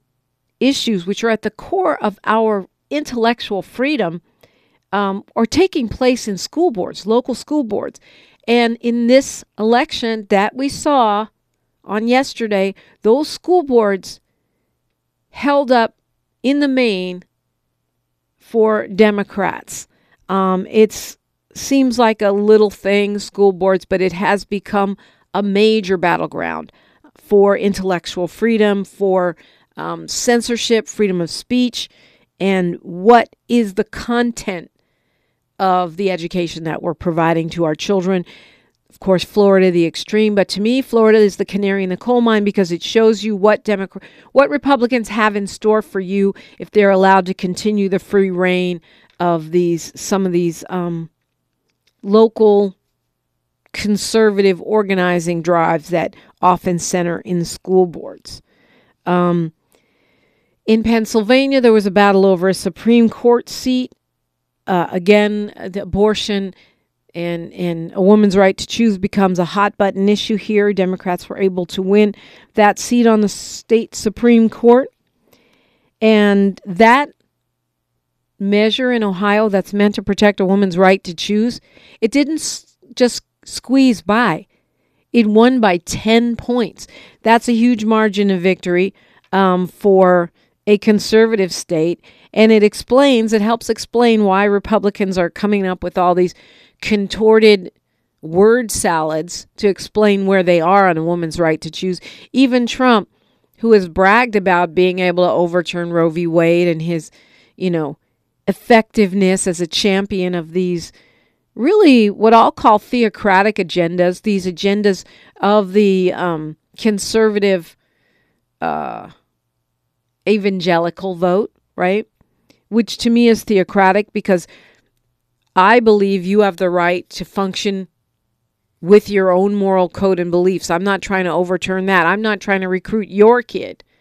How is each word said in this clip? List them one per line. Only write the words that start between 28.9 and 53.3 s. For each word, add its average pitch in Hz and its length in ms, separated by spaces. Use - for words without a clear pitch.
um, 165 300
censorship, 233 800
freedom 185 340
of 165 80
speech, - 600
and 185 420
what 202 540
is 226 260
the 208 100
content 240 880
of 180 380
the 190 160
education 170 540
that 160 160
we're 175 120
providing 165 560
to 170 140
our 156 120
children. 185 500
Of - 100
course, 185 240
Florida, 196 480
the 170 140
extreme, 214 500
but 190 140
to 190 120
me, 247 200
Florida 220 380
is 202 180
the 202 80
canary 196 380
in 185 60
the 180 80
coal 247 240
mine 220 220
because 196 280
it 170 120
shows 220 400
you 214 120
what 208 280
Democr-, 196 400
what 277 180
Republicans 247 600
have 214 260
in 202 120
store 214 340
for 196 180
you 196 340
if 175 120
they're 202 200
allowed 190 340
to 185 80
continue 196 560
the 185 100
free 196 320
reign 180 500
of 165 320
these, 170 440
some 190 300
of 185 60
these, 170 380
um, 170 400
local 208 720